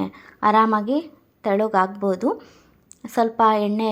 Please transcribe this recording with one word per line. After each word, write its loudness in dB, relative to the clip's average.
ಆರಾಮಾಗಿ 2
ತೆಳ್ಳಗಾಗ್ಬೋದು. -2
ಸ್ವಲ್ಪ -2
ಎಣ್ಣೆ -2